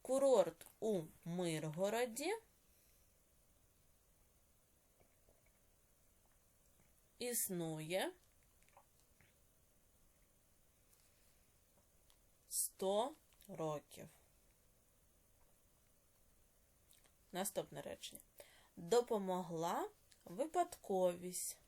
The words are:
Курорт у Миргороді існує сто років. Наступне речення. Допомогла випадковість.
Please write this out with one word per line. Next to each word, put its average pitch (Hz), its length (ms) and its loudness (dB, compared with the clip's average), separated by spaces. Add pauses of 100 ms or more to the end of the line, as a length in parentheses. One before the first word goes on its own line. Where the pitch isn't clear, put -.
Курорт 247 640 4 (120)
у 196 240 0 (220)
Миргороді 185 1080 -2 (4000)
існує 185 920 -2 (4000)
сто 208 680 0 (320)
років. 160 600 -6 (3250)
Наступне 170 500 -4
речення. - 400 -12 (540)
Допомогла 185 1120 2 (360)
випадковість. 185 1300 0 (100)